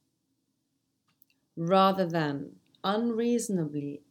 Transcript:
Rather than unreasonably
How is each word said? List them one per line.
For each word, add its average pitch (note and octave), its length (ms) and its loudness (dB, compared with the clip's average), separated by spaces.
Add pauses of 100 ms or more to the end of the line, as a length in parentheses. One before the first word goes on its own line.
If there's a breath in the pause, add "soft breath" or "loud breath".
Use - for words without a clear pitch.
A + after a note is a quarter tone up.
(1600)
Rather F#3+ 480 4
than D3+ 460 -2 (320)
unreasonably G#3 1300 -2